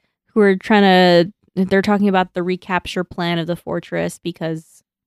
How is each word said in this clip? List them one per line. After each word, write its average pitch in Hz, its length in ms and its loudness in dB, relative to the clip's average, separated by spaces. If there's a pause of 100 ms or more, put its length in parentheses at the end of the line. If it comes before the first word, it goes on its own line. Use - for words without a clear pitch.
(280)
who - 140 -2
are 196 140 4
trying 208 280 2
to, 180 840 2
they're 190 160 2
talking 202 280 0
about 185 240 -2
the 180 100 -6
recapture 180 600 -6
plan 175 340 -6
of 160 100 -6
the 170 80 -4
fortress 170 640 -8
because, 165 640 -10 (240)